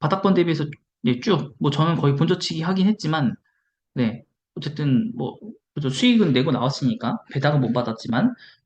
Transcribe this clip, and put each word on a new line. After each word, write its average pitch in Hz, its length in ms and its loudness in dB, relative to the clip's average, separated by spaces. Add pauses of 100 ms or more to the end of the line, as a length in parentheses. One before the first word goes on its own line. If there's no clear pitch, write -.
바닥권 190 340 2
대비해서 165 320 0 (360)
이제 123 180 0
쭉, 180 380 0
뭐 147 120 0
저는 160 260 0
거의 139 200 2
본저치기 165 460 0
하긴 185 240 0
했지만, 156 500 0 (580)
네, 120 300 -2 (300)
어쨌든 143 640 0
뭐 - 220 -8 (360)
그래도 147 160 -2
수익은 214 420 4
내고 127 200 2
나왔으니까 127 640 -2 (140)
배당은 147 280 2
못 117 120 0
받았지만 123 640 -2 (320)